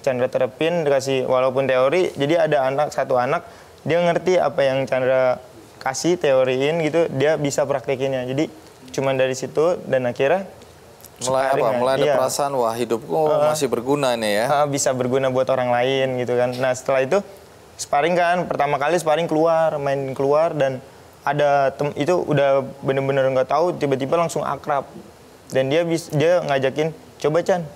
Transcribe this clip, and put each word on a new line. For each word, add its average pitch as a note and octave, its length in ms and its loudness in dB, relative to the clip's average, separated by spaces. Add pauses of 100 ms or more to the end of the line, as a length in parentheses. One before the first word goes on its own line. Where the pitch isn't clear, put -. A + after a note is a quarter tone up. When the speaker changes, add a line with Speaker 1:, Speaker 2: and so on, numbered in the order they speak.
Speaker 1:
Chandra B2+ 240 0
terapin, D#3 560 0
dikasih C3 400 0
walaupun C3 400 2
teori. C3+ 480 2
Jadi E3+ 240 0
ada D3 320 2
anak, C#3 240 -2
satu C3 240 0
anak, C#3+ 240 -2 (380)
dia D3+ 160 0
ngerti F3 400 2
apa C#3+ 240 0
yang C3+ 240 2
Chandra B2+ 560 2 (400)
kasih, C3 320 -2
teoriin C#3 720 2
gitu, D#3+ 320 0
dia D3 160 2
bisa D3 320 0
praktekinnya. C3 640 -4
Jadi C#3 160 0 (480)
cuman C3+ 240 -2
dari C3 160 0
situ D3+ 560 -2
dan B2+ 160 0
akhirnya C#3 400 0 (800)
Speaker 2:
Mulai C3 240 0
apa? - 0 -
Speaker 1:
sparring, C3 320 2
Speaker 2:
Mulai C3 160 2
ada C3+ 80 2
Speaker 1:
iya. C#3+ 80 2
Speaker 2:
perasaan, C3 480 0
"Wah, A2+ 160 0
hidupku A#2 320 -4
Speaker 1:
Heeh. D3+ 400 2
Speaker 2:
masih D3+ 240 -2
berguna B2+ 400 -2
nih A2+ 240 -2
ya." A2 160 0
Speaker 1:
Heeh, D3 160 2
bisa C#3 240 -2
berguna B2+ 400 0
buat B2+ 160 0
orang B2 240 0
lain C3 480 0
gitu B2 160 -2
kan. B2 240 0
Nah, B2+ 160 0
setelah C3+ 240 0
itu F3+ 240 0 (480)
sparring D3+ 400 -2
kan, F3 320 2
pertama C#3+ 320 -2
kali D#3 240 0
sparring D#3 240 0
keluar, D#3+ 560 2
main C#3 320 -2
keluar D3 400 2
dan C3+ 240 0 (480)
ada C#3+ 480 2
tem-, D3 240 -4
itu E3+ 240 2
udah C#3 400 2 (240)
bener-bener C3+ 480 0
nggak C3 160 0
tahu, D3+ 320 0
tiba-tiba C3+ 320 0
langsung E3 320 -2
akrab. C#3 400 -4 (640)
Dan C3 240 0
dia E3 80 2
bis-, E3 320 -4
dia D#3+ 320 2
ngajakin, C#3 480 0 (240)
"Coba, D3+ 240 0
Chan." F3+ 240 0 (100)